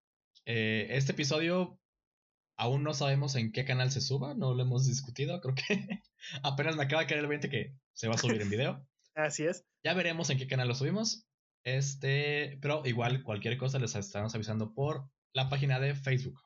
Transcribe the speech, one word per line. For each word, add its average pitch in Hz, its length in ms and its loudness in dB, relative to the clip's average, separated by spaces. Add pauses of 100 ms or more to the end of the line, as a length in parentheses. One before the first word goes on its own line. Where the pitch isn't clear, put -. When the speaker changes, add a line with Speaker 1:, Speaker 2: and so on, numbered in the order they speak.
(460)
Speaker 1:
Eh, 110 460 2
este 135 200 2
episodio 165 680 0 (800)
aún 131 260 2
no 151 120 0
sabemos 139 400 2
en 113 160 0
qué 131 140 -2
canal 127 260 2
se 135 100 0
suba, 135 320 -2
no 131 220 2
lo 127 80 2
hemos 127 240 4
discutido, 147 540 -2
creo 131 120 -2
que 131 100 -2
<laughs> - 400 -2 (400)
apenas 147 320 0
me 147 80 0
acaba 156 200 2
de 139 40 -2
caer 151 140 0
el 147 60 0
veinte 147 220 -2
que 113 260 -4 (180)
se - 140 -4
va 113 80 2
a - 20 0
subir 110 240 2
en 98 80 0
video. 135 380 -2 (120)
Speaker 2:
<laughs> - 160 -20
Así 151 300 -2
es. 180 180 0 (200)
Speaker 1:
Ya 165 100 0
veremos 170 380 0
en 131 80 2
qué 131 80 -4
canal 127 200 0
lo 123 80 0
subimos, 214 520 -2 (360)
este, 139 1000 0
pero 143 240 0
igual 120 380 0
cualquier 110 340 -2
cosa 135 200 0
les 113 180 0
estaremos 104 380 -4
avisando 110 400 -2
por 139 340 -2 (260)
la 131 160 0
página 135 300 2
de 139 140 2
Facebook. - 520 0